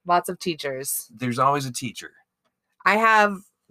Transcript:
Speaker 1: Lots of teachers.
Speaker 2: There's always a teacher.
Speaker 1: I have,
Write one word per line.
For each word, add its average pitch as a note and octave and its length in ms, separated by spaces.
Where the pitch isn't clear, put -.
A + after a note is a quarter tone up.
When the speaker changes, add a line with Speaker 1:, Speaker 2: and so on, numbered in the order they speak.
Speaker 1:
Lots F3 220
of F#3 100
teachers. C#3 760
Speaker 2:
There's B2 220
always C#3 260
a B2+ 80
teacher. G#2 400
Speaker 1:
I G3 140
have, G#3+ 400